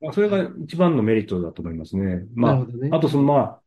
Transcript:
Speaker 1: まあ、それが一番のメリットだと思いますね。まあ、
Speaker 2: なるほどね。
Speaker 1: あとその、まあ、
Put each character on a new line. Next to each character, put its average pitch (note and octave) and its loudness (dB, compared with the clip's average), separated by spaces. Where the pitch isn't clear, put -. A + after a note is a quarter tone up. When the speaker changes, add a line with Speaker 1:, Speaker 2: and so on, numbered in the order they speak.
Speaker 1:
ま D#3 -8
あ、 C3 -10
そ G3+ 0
れ G#3 2
が G3 0
一 D3+ -10
番 E3+ 4
の A2+ 2
メ A2 4
リ A2 2
ッ - -10
ト F#2 -4
だ E2 -6
と - -14
思 E2 -8
い - -8
ま D#2+ -10
す F#2+ -6
ね。 F#2 -2
ま A#2+ 2
あ、 C#3 4
Speaker 2:
な C3 2
る B2+ -2
ほ A2+ -10
ど A#2+ -10
ね。 C3+ -4
Speaker 1:
あ E3 2
と D3+ 2
そ C#3+ 0
の、 C#3 4
ま C#3+ 4
あ、 - -2